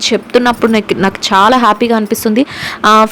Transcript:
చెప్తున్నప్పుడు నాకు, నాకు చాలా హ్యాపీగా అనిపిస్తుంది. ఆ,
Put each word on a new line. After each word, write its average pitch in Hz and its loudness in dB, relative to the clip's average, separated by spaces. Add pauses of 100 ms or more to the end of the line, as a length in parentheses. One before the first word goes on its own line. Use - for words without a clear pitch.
(120)
చెప్తున్నప్పుడు 240 0
నాకు, 208 -2
నాకు 196 -2
చాలా 208 4
హ్యాపీగా 233 2
అనిపిస్తుంది. 220 -2 (400)
ఆ, 220 4